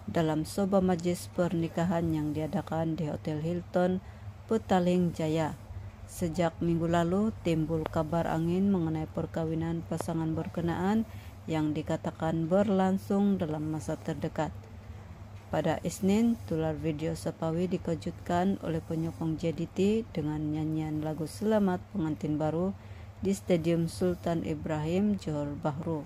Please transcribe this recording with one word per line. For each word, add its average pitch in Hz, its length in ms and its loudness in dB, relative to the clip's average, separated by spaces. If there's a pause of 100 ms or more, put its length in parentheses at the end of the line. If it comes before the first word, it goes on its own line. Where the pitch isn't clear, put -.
dalam 156 400 0
sebuah 196 400 2
majlis 175 480 0
pernikahan 170 800 0
yang 151 240 0
diadakan 156 580 0
di 156 140 -2
Hotel 151 320 -4
Hilton, 180 640 0 (400)
Petaling 180 720 4
Jaya. 156 400 0 (480)
Sejak 165 560 0
minggu 170 240 2
lalu, 175 480 4 (100)
timbul 160 460 2
kabar 165 400 2
angin 170 400 2
mengenai 160 400 2
perkawinan 165 800 -2
pasangan 160 480 -2
berkenaan 180 720 0 (400)
yang 156 240 0
dikatakan 160 760 -2
berlangsung 196 920 4
dalam 156 320 -2
masa 156 240 -2
terdekat. 156 560 -4 (960)
Pada 156 380 0
Isnin, 214 480 4 (160)
tular 160 260 0
video 156 380 -2
Sapawi 165 560 -2
dikejutkan 175 880 0
oleh 160 240 -2
penyokong 160 540 -2
J 165 160 0
D 170 160 -4
T - 80 -6 (320)
dengan 156 300 -2 (120)
nyanyian 156 480 -2
lagu 156 240 -2
selamat 202 560 2 (140)
pengantin 156 420 0
baru 160 380 0 (500)
di 190 80 2
Stadium 170 560 2
Sultan 175 560 0
Ibrahim, 165 720 0
Johor 147 400 -2
Bahru. 156 500 -2